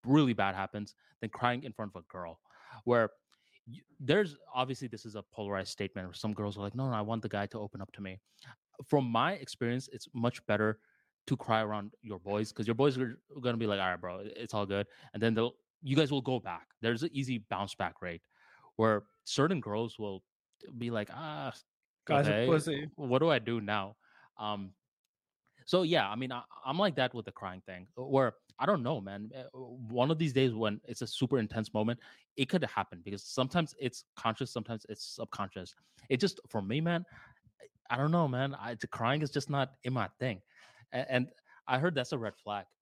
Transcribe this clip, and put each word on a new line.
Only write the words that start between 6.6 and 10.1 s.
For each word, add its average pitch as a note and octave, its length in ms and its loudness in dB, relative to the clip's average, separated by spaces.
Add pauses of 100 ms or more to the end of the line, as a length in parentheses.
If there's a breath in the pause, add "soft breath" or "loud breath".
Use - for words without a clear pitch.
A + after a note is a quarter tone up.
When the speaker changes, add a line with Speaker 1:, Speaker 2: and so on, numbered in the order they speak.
Speaker 1:
like, G2+ 140 -6
"No, C3+ 140 -2
no, A#2+ 60 -2
I G#2+ 60 0
want A2 200 -2
the A2 80 -6
guy G2+ 180 -2
to A2+ 120 -10
open G2+ 220 -10
up F#2+ 120 -12
to - 80 -14
me." F#2+ 180 -10 (680 loud breath)
From C#3 180 4
my B2 280 2
experience, B2+ 580 -4
it's - 220 -14